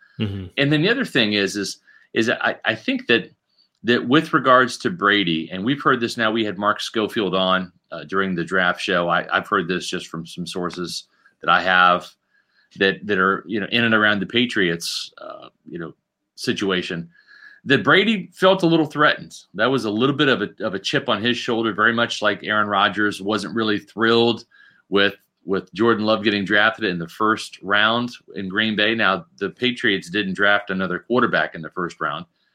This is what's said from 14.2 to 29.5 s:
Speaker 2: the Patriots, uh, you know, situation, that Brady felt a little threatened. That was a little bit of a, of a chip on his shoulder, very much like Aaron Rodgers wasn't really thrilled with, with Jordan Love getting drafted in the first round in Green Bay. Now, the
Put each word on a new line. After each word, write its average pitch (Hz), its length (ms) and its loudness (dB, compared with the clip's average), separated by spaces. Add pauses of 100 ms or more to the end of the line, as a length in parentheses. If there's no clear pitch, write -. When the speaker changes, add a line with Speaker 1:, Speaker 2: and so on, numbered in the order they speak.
Speaker 2:
the 90 60 -2
Patriots, 101 920 -2
uh, - 300 -16 (200)
you 85 100 -12
know, 82 140 -12 (440)
situation, 92 720 -4 (540)
that 120 200 2
Brady 190 480 2
felt 190 300 4
a 175 40 4
little 160 200 4
threatened. 147 500 0 (180)
That 107 120 0
was 127 180 0
a 107 60 0
little 131 260 2
bit 143 120 2
of 113 140 2
a, 101 60 -2 (160)
of 98 100 -4
a 98 40 -6
chip 143 300 -4
on 107 140 0
his 120 140 0
shoulder, 113 380 -2
very 107 180 4
much 117 300 -2
like 101 200 0
Aaron 107 260 0
Rodgers 101 520 2
wasn't 98 340 -4
really 110 240 0
thrilled 117 680 2 (420)
with, 98 260 2 (300)
with 92 300 -4
Jordan 107 320 2
Love 107 180 2
getting 101 200 0
drafted 107 420 2
in 87 120 -2
the 85 100 -8
first - 540 -4
round 110 480 0 (240)
in 95 140 -8
Green 107 260 0
Bay. 107 200 0
Now, 98 320 0 (120)
the 98 120 -4